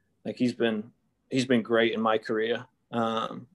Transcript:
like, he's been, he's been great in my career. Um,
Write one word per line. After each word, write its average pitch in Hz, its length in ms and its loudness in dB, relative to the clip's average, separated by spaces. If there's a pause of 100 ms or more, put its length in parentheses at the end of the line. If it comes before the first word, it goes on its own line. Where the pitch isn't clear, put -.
(240)
like, 107 120 -6
he's 123 180 2
been, 113 360 -2 (400)
he's 131 160 0
been 123 160 4
great 113 300 2
in 110 80 -4
my 110 160 2
career. 113 480 -2 (260)
Um, 117 640 -4